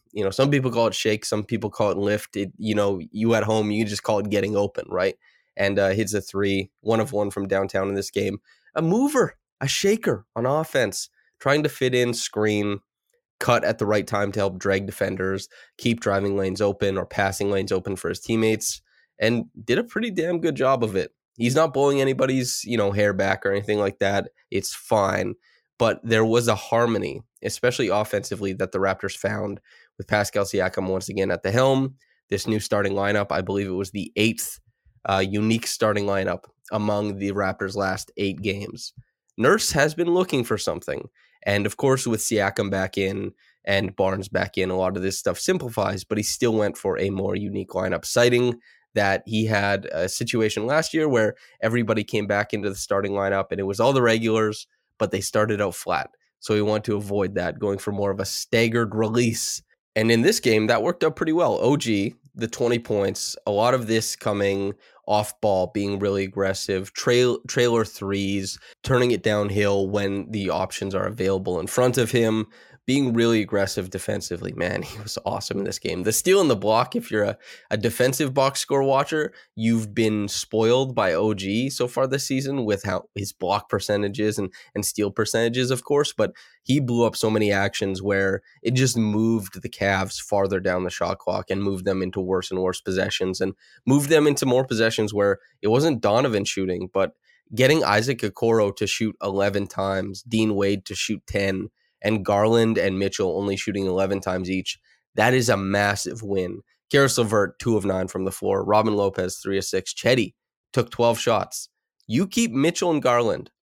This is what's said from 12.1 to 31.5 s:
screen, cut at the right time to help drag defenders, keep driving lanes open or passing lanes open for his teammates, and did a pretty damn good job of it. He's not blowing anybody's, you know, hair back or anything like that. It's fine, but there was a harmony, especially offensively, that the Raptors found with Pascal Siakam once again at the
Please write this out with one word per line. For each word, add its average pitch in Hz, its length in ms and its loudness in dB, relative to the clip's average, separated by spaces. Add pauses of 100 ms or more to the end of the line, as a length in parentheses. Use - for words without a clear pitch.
screen, 104 640 0 (640)
cut 117 240 2
at 113 140 0
the 110 80 -2
right 104 200 0
time 101 240 -2
to 101 80 -6
help 95 220 -2
drag 98 260 0
defenders, 95 640 -4 (280)
keep 117 220 0
driving 98 380 0
lanes 95 240 -2
open 101 360 0
or 92 80 -2
passing 98 460 -2
lanes 95 220 -2
open 95 240 -2
for 87 120 -6
his 90 120 -6
teammates, 110 640 -2 (360)
and 117 280 0 (180)
did 127 160 2
a - 20 0
pretty 233 300 -6
damn 175 260 -2
good 160 160 -2
job 131 300 2
of 107 100 -2
it. 92 160 -2 (260)
He's 120 200 0
not 156 180 2
blowing 139 260 4
anybody's, 135 640 0
you 113 140 -4
know, 101 160 2
hair 104 200 4
back 95 320 0
or 98 60 0
anything 104 300 0
like 98 180 -2
that. 98 300 0 (240)
It's 98 200 -2
fine, 98 600 0 (440)
but 110 240 2
there 110 220 2
was 120 240 2
a 110 60 4
harmony, 110 680 0 (200)
especially 120 460 0
offensively, 98 640 -2
that 95 180 -4
the 95 60 -2
Raptors 95 380 -2
found 104 440 -6 (360)
with - 120 -14
Pascal 104 360 0
Siakam 92 440 -2
once 95 200 -2
again 98 220 0
at 87 120 -2
the 95 80 -2